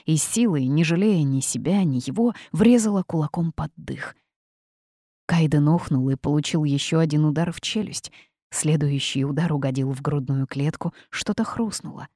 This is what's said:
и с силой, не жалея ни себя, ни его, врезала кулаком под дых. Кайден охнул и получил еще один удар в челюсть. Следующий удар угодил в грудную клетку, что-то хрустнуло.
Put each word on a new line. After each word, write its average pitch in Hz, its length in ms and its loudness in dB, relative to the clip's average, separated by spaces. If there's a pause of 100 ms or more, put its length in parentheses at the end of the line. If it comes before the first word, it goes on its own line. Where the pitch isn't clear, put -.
и 160 140 2
с - 40 -2
силой, 180 440 2
не 147 180 4
жалея 170 380 4
ни 135 180 2
себя, 147 420 0
ни 135 220 2
его, 220 300 0 (180)
врезала 214 500 4
кулаком 165 500 -2
под 151 240 -8
дых. 139 380 -12 (1080)
Кайден 151 440 2
охнул 143 420 2
и 135 40 0
получил 151 500 0
еще 143 340 0
один 151 260 2
удар 160 280 0
в - 100 -16
челюсть. - 500 -6 (380)
Следующий 143 760 0
удар 151 280 -2
угодил 139 400 -2
в 135 100 -8
грудную 139 440 -2
клетку, 147 460 -4 (160)
что-то - 340 -4
хрустнуло. - 720 -6